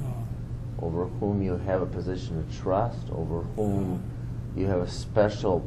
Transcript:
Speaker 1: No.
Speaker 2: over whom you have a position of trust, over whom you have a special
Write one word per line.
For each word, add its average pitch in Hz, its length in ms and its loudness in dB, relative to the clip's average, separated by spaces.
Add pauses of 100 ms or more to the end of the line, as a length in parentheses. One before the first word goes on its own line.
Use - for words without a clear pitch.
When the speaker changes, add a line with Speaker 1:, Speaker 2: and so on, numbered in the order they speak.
Speaker 1:
No. - 840 -4
Speaker 2:
over 85 200 0 (140)
whom 101 220 2
you 90 160 0
have 92 240 2
a 85 40 0
position 85 520 -2
of - 180 -4
trust, 98 560 0
over 82 300 -2 (140)
whom 98 460 0 (540)
you 95 100 2
have 92 140 4
a 87 80 0
special 104 800 4